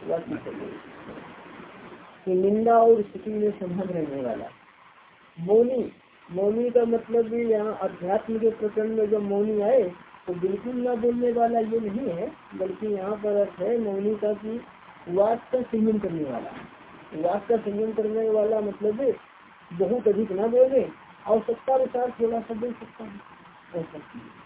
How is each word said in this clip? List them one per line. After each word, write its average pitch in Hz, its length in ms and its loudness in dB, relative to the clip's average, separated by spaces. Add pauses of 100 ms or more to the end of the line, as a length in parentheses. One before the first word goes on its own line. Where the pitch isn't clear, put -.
वास्तविक - 380 -4
हो - 60 -10
गई। - 200 -10 (1500)
ये 185 80 0
निंदा 214 440 6
और 226 240 8
स्तुति 202 280 -10
में 208 200 0
समान 185 380 -4
रहने 147 340 -4
वाला। 110 260 -6 (880)
मौनी, 220 520 2 (380)
मौनी 208 420 0
का 240 160 6
मतलब 226 380 2
भी 233 200 -2
यहाँ 214 380 0
अध्यात्म 190 560 -2
के 220 120 4
प्रकरण 214 380 -2
में 220 220 0
जब 208 120 2
मौनी 208 400 0
आए 233 200 4 (440)
तो 180 80 -4
बिल्कुल 196 400 -4
ना 247 220 -2
बोलने 240 360 0
वाला 233 280 2
ये 226 200 0
नहीं 220 300 -4
है, 185 200 -6 (240)
बल्कि 190 320 -6
यहाँ 202 300 -4
पर 208 200 -2
अर्थ 196 240 0
है 220 180 0
मौनी 208 380 -2
का 208 180 0
कि 214 260 -8 (480)
वाक 202 320 2 (120)
का 254 100 2
संयम 220 360 2
करने 165 260 -4
वाला। 123 260 -8 (720)
वाक 185 260 0
का 233 100 4
संयम 214 340 -4
करने 220 380 -2
वाला 214 300 2
मतलब 208 540 0 (560)
बहुत 190 380 0
अधिक 202 240 2
ना 190 160 0
बोले, 254 360 6 (420)
आवश्यकता 226 480 0
अनुसार 247 360 0 (100)
थोड़ा 226 200 0
सा 226 140 -8
बोल 233 180 -6
सकता 226 320 -16
है, 208 60 -14 (640)
ऐसा। 165 240 -8 (480)